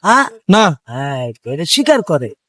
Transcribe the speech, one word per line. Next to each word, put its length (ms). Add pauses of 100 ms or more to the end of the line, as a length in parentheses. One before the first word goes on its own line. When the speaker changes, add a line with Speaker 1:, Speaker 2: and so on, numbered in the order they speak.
Speaker 1:
হ্যাঁ? 240 (220)
Speaker 2:
না। 160 (220)
Speaker 1:
হ্যাঁ, 340 (260)
এটা 200
স্বীকার 360
করে। 260 (200)